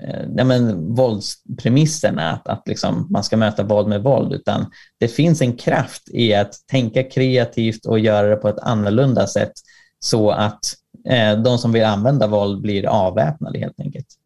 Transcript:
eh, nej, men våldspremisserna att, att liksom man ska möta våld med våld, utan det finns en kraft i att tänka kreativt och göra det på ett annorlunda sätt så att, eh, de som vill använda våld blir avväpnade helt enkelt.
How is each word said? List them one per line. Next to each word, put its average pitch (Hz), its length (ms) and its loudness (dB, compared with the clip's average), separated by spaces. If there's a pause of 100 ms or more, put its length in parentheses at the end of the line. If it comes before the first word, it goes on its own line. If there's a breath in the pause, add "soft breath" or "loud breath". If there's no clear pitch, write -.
eh, - 160 -8 (100)
nej, - 160 0
men 117 500 0
våldspremisserna 113 1400 0
att, - 160 -8
att - 200 -6
liksom - 420 -4
man 101 140 -2
ska 110 140 -2
möta 107 260 0
våld 104 240 2
med 104 160 -2
våld, 131 300 2
utan - 380 -4 (280 loud breath)
det 117 80 0
finns 156 340 2
en 120 160 0
kraft - 520 -4
i 113 240 0
att 101 200 0 (180)
tänka 123 320 0
kreativt 123 840 0
och 113 140 0
göra 104 280 2
det 104 80 4
på 107 140 0
ett 104 100 -4
annorlunda 113 680 2
sätt - 240 -2 (480 soft breath)
så 107 320 0
att, - 420 -4 (360)
eh, 107 280 2
de 120 200 2
som 120 140 0
vill 113 120 4
använda 110 440 2
våld 101 340 0
blir 101 260 -2
avväpnade 110 720 -2
helt - 200 -10
enkelt. - 280 -12 (180)